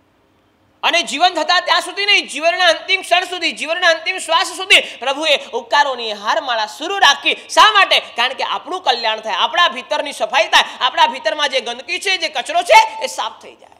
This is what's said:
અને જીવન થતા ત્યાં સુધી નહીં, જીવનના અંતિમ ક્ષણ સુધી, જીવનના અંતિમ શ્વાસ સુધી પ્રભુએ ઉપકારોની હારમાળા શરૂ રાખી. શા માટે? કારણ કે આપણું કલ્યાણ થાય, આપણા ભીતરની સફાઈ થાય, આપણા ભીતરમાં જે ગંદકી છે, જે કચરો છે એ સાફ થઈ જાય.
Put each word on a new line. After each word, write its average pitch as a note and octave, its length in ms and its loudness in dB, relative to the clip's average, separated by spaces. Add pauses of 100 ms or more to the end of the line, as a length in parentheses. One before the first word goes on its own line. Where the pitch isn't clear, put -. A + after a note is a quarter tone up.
(840)
અને D#4+ 200 2
જીવન E4 320 0
થતા E4 260 0
ત્યાં F4+ 200 0
સુધી F4+ 260 -4
નહીં, F#4 220 2
જીવનના E4+ 380 0
અંતિમ E4+ 340 0
ક્ષણ F4+ 240 0
સુધી, F4 280 -4
જીવનના D#4+ 360 -2
અંતિમ E4 300 0
શ્વાસ E4+ 280 0
સુધી F4+ 340 2
પ્રભુએ C#4 720 -2
ઉપકારોની B3 600 0
હારમાળા A3+ 540 -2
શરૂ F4 320 -6
રાખી. C#4+ 360 2
શા G4+ 380 4
માટે? F4+ 280 2
કારણ B3 340 -4
કે B3 100 -6
આપણું B3 380 -6
કલ્યાણ A#3 380 -2
થાય, A3 140 -6
આપણા D#4 340 2
ભીતરની C#4+ 440 -6
સફાઈ B3+ 360 0
થાય, - 320 2
આપણા D4+ 260 2
ભીતરમાં D4 420 -4
જે C4 120 -2
ગંદકી A#3+ 380 -6
છે, F#4+ 180 -2
જે E4 120 -4
કચરો D4 340 -2
છે - 420 4
એ - 20 -4
સાફ - 360 -10
થઈ C3+ 120 -20
જાય. - 260 -20